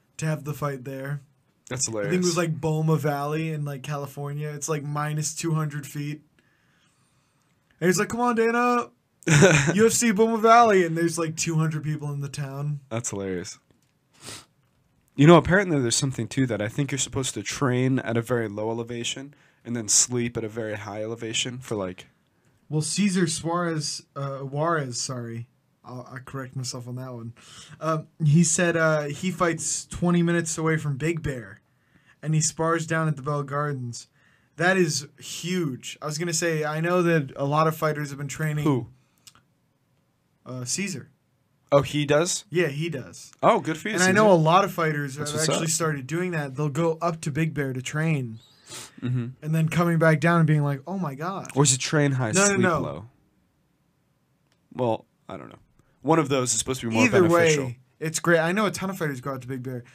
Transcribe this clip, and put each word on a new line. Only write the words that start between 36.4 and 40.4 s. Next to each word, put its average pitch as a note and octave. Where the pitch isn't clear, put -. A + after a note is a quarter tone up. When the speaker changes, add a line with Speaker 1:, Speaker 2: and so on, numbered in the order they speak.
Speaker 1:
I D3+
know F3+
that D#3+
a C#3+
lot D3+
of D#3
fighters D3
have C#3
been C#3+
training. D3+
Speaker 2:
Who? C3